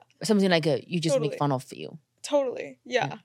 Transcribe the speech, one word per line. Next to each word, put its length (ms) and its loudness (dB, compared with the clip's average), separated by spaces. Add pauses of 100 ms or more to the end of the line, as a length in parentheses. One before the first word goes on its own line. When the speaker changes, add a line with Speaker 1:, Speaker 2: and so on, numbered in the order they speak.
(240)
Speaker 1:
Something 260 4
like, 160 4
uh, 200 2
you 140 -4
just 140 2
Speaker 2:
Totally. 160 0
Speaker 1:
make 80 -8
fun 140 2
of 200 -4
you. 260 -14 (240)
Speaker 2:
Totally. 640 -4
Yeah. 220 0
Speaker 1:
Yeah. 180 -10